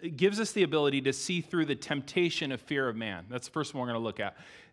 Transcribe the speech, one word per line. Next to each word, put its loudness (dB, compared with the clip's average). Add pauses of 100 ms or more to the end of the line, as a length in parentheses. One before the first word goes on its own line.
(160)
gives 4
us 0
the 4
ability 4
to 2
see -2
through 0
the 0
temptation 0
of -4
fear 0
of -4
man. -6
That's -8
the -16
first -4
one -2
we're -2
gonna -2
look -4
at. -4 (360)